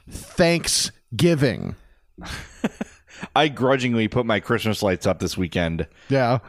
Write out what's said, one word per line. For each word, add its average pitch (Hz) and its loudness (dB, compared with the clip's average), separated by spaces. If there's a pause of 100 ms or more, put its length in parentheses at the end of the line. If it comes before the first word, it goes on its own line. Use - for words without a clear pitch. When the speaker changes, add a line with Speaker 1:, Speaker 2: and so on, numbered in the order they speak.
Speaker 1:
Thanksgiving. 143 0
<laughs> - -20 (1500)
Speaker 2:
I 147 6
grudgingly 123 2
put 120 0
my 107 2
Christmas 107 -2
lights 95 0
up 92 0
this 90 -4
weekend. 82 -2 (220)
Speaker 1:
Yeah. 131 2 (100)